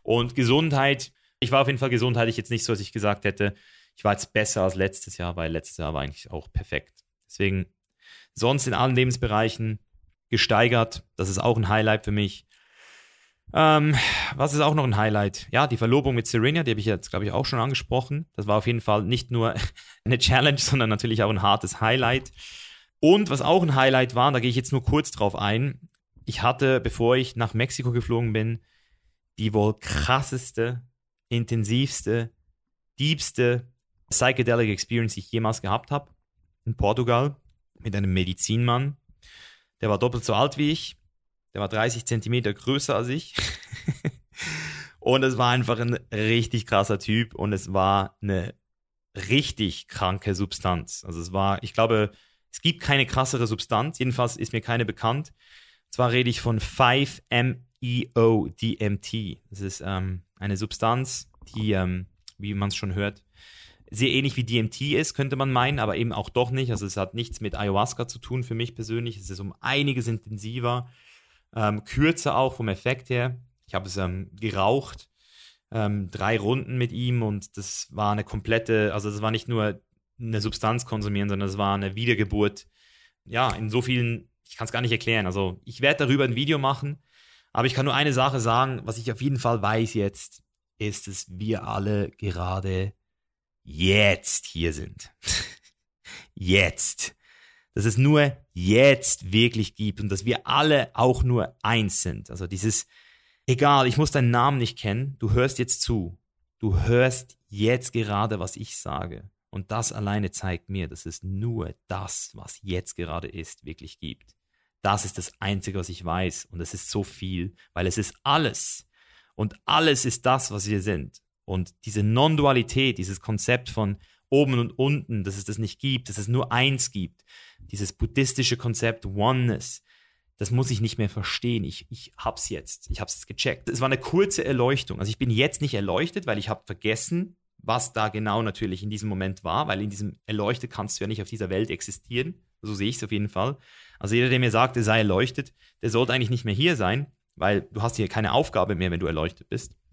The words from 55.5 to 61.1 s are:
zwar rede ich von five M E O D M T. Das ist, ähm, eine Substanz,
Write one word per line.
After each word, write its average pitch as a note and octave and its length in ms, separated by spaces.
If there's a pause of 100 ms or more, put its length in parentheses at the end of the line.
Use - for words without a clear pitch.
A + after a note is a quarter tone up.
zwar B2 160
rede B2 200
ich A#2+ 100
von A2+ 180
five C3 720
M B2 380 (140)
E B2 340
O A2+ 340
D A2 300
M G#2 240
T. G#2+ 480
Das F#2+ 100
ist, G2 240
ähm, F#2 380 (140)
eine G2 200
Substanz, A2+ 760 (240)